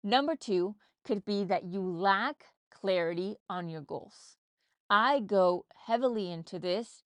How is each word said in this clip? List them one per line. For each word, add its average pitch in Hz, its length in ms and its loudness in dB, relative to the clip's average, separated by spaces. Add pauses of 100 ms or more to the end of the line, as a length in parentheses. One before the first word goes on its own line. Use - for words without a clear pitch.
Number 277 320 2
two 196 400 -2 (300)
could 202 200 -4
be 202 180 -2
that 185 220 -2
you 185 160 -6
lack 196 640 0 (260)
clarity 180 640 -2 (140)
on 180 200 -6
your 160 120 -10
goals. - 560 -14 (520)
I 240 300 4
go 190 460 2 (200)
heavily 226 460 0
into 170 280 -10
this 180 460 -4